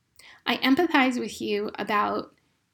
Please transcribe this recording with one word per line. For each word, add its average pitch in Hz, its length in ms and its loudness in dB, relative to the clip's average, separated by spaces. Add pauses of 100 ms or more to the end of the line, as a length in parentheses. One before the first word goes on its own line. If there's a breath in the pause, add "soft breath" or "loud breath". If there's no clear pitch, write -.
(480 loud breath)
I 247 100 0
empathize 269 640 2
with 220 220 -8
you 208 360 -2
about 208 560 -2 (400)